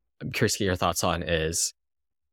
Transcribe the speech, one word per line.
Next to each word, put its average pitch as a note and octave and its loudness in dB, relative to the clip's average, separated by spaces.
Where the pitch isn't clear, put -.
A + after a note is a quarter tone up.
I'm - -8
curious - 2
to - -4
get G#2 2
your F2+ 2
thoughts F2+ 0
on E2+ 0
is, D#2+ -2